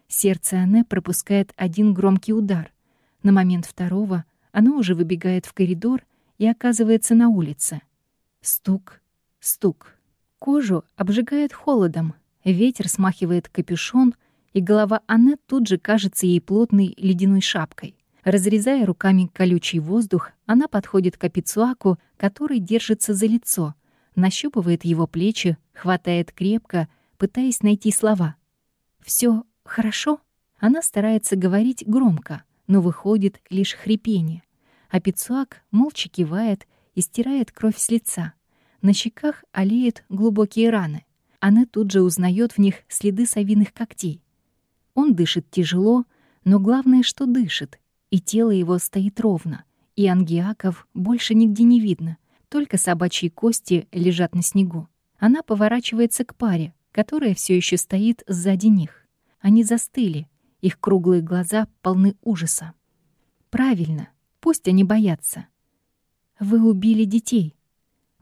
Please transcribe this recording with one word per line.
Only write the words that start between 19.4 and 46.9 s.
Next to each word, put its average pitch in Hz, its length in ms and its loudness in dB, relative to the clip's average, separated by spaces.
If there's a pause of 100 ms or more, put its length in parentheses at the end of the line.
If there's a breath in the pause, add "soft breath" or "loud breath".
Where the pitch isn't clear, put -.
воздух, 185 540 -2 (140)
она 254 220 2
подходит 190 480 -2
к - 80 -8
Апицуаку, 202 760 -2 (180)
который 262 420 -4
держится 214 560 -2
за 196 120 0
лицо, 196 480 -2 (400)
нащупывает 185 680 -2
его 165 220 0
плечи, 180 500 -2 (160)
хватает 175 600 -4
крепко, 185 560 -4 (300)
пытаясь 247 440 -4
найти 208 300 0
слова. 185 440 -2 (640)
"Все 233 440 -2 (200)
хорошо?" - 560 -4 (380)
Она 277 240 2
старается 214 540 -2
говорить 202 500 0
громко, 208 580 0 (220)
но 190 160 4
выходит 196 680 -2
лишь 190 260 -4
хрипение. 185 680 -4 (480)
А 185 100 -2
Пицуак - 720 -6
молча 240 400 0
кивает 190 560 -4 (280)
и 185 60 -4
стирает 247 520 -4
кровь - 260 -2
с - 120 -6
лица. 180 440 -4 (480)
На 196 120 4
щеках - 580 -4
олеют 226 560 -2
глубокие 214 600 0
раны. 165 340 -4 (340)
Она 214 280 4
тут 208 240 -4
же 190 120 4
узнает 180 500 0
в - 60 -4
них 196 180 2 (120)
следы 208 380 -2
совиных 208 480 0
когтей. - 480 -10 (720)
Он 208 200 2
дышит 170 360 -2
тяжело, 190 540 0 (400)
но 196 140 4
главное, 254 440 4